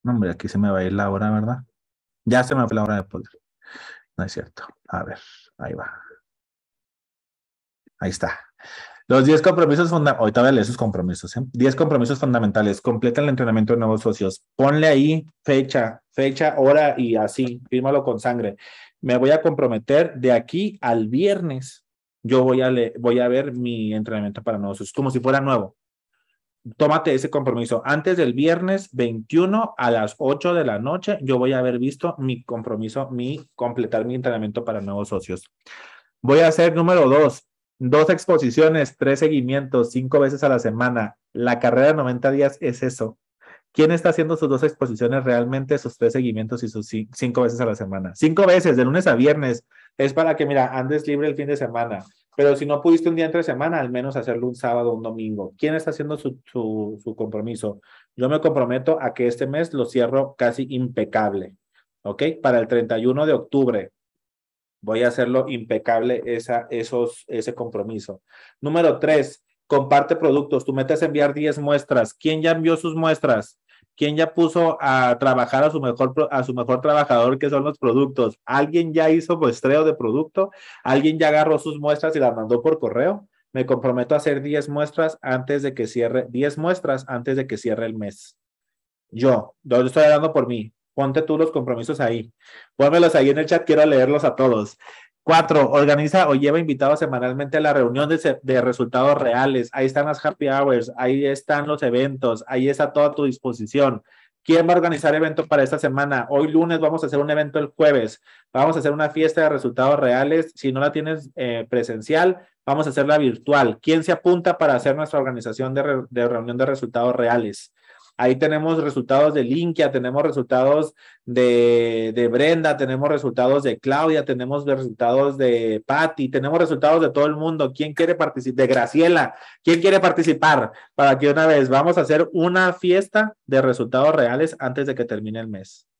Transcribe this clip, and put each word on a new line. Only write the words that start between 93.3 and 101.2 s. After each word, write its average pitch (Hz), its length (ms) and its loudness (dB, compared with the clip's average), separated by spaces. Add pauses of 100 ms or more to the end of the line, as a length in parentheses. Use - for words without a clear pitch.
el 156 80 -2
chat, 165 200 0
quiero 151 200 6
leerlos 139 400 2
a 135 100 0
todos. 113 420 0 (460)
Cuatro, 151 480 4
organiza 147 560 4
o 139 80 2
lleva 143 240 2
invitados 147 400 0
semanalmente 135 560 -4
a 151 60 2
la 151 100 2
reunión 139 380 0
de 165 80 2
se-, 147 260 -2
de 131 160 2
resultados 127 580 0
reales. 127 540 0
Ahí 131 140 -2
están 143 220 0
las 151 180 -6
happy 143 240 -2
hours, 135 480 0
ahí 135 280 0